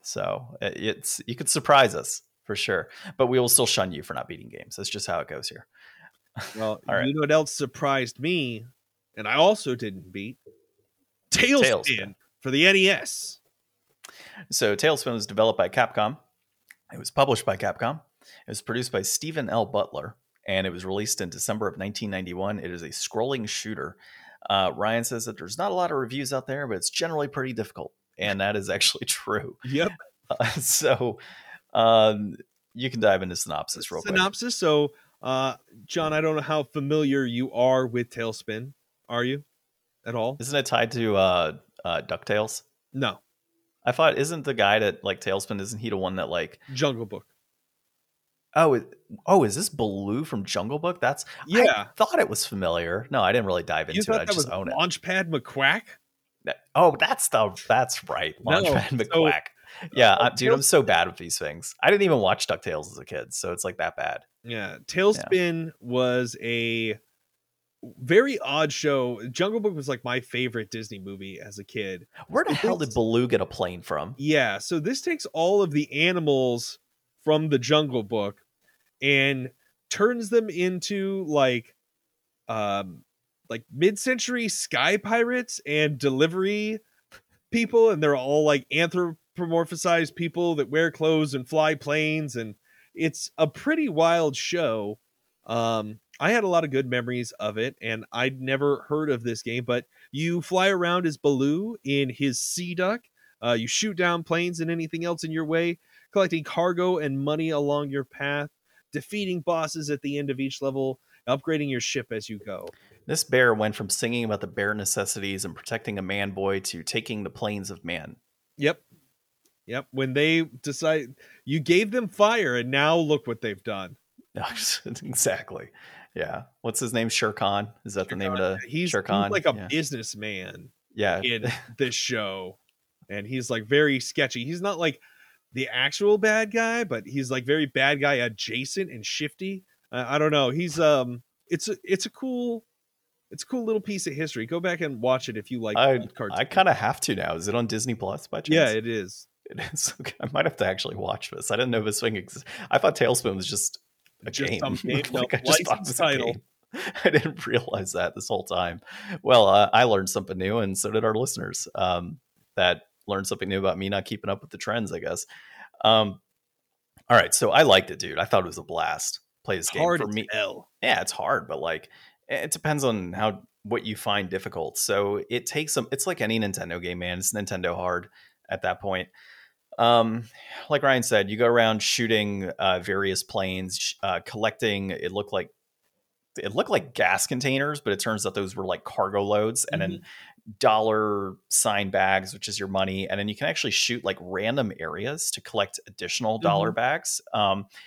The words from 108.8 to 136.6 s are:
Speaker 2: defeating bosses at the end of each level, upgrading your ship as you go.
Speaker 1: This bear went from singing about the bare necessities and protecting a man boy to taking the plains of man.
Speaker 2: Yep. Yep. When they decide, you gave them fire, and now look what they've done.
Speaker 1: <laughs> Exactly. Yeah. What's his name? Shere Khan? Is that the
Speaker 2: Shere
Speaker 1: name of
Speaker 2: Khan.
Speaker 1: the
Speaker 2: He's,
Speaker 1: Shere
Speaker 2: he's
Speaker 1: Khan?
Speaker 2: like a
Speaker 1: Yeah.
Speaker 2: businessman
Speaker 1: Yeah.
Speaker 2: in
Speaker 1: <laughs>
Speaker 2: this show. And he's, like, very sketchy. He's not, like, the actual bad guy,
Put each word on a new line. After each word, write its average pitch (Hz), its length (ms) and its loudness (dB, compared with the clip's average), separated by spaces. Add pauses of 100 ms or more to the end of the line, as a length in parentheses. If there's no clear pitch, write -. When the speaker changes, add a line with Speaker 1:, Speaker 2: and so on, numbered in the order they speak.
Speaker 2:
defeating 180 500 -4
bosses 160 500 -2
at 139 100 -2
the 143 160 -4
end 143 140 -2
of 131 80 -4
each 135 200 -6
level, 135 400 -2 (300)
upgrading 147 400 0
your 127 120 -2
ship - 300 -6
as 110 180 -6
you 107 140 -10
go. 95 220 -10 (400)
Speaker 1:
This - 180 -2
bear 127 300 6
went 107 220 0
from 101 140 -8
singing 120 340 -2
about 107 180 -2
the 98 60 -6
bare 101 260 -2
necessities 98 720 -4
and 90 100 -10
protecting 110 440 -6
a - 20 -4
man 98 300 -2
boy 98 300 0
to 87 200 -8
taking 110 420 -4
the 95 60 -8
plains 104 400 -6
of 92 160 -14
man. 80 300 -8 (420)
Speaker 2:
Yep. 147 240 0 (880)
Yep. 127 240 -8
When 131 220 -2
they 160 300 4
decide, 147 680 -2 (320)
you 156 140 0
gave 185 320 4
them 240 160 0
fire, 208 500 4
and 120 140 -2
now 151 260 4
look 151 300 2
what 117 140 -6
they've 104 220 -6
done. 98 380 -8
Speaker 1:
<laughs> - 460 -12 (560)
Exactly. - 640 -4 (460)
Yeah. 80 280 -6 (180)
What's 113 180 -6
his 120 140 -4
name? 113 160 0
Shere 107 240 0
Khan? 101 360 0 (160)
Is 104 100 -10
that 95 120 -2
the - 40 -12
Speaker 2:
Shere 92 60 -6
Speaker 1:
name 95 160 -2
of 92 60 -2
Speaker 2:
Khan. 95 240 0
Speaker 1:
the 123 40 -14
Speaker 2:
He's, 165 220 -2
Speaker 1:
Shere 101 120 0
Speaker 2:
he's - 60 -12
Speaker 1:
Khan? 101 240 2
Speaker 2:
like 185 140 0
a 143 100 4
Speaker 1:
Yeah. 98 120 -10
Speaker 2:
businessman 107 1000 -6 (240)
Speaker 1:
Yeah. 98 300 2
Speaker 2:
in 120 220 0 (160)
Speaker 1:
<laughs> - 160 -18
Speaker 2:
this 123 180 0
show. 95 640 -4 (520)
And 101 160 -8
he's, 123 240 -6
like, 113 160 -4
very 143 340 4
sketchy. 127 440 -4
He's 170 180 -8
not, 196 180 -4
like, 165 200 -2 (540)
the 131 160 -4
actual 143 480 2
bad 214 340 2
guy, 226 320 0